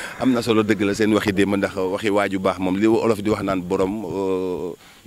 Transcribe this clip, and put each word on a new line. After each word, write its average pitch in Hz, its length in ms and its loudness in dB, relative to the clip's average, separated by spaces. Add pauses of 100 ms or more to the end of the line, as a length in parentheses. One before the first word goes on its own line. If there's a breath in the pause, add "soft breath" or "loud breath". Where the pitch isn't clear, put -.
<laughs> - 160 -14
Am 127 120 2
na 123 100 0
solo 110 200 2
dëgg 104 220 0
la 98 100 2
seen 107 200 2
waxi 104 180 2
démb 98 240 2
ndax 98 200 -2
waxi 95 340 -2
waaju 101 280 0
baax 95 200 0
moom 92 200 -2
li 107 80 2
Olof 110 360 2
di 104 80 -2
wax 101 120 -2
naan 98 200 -2
borom, 95 420 -2
euh, 92 680 -4 (340 loud breath)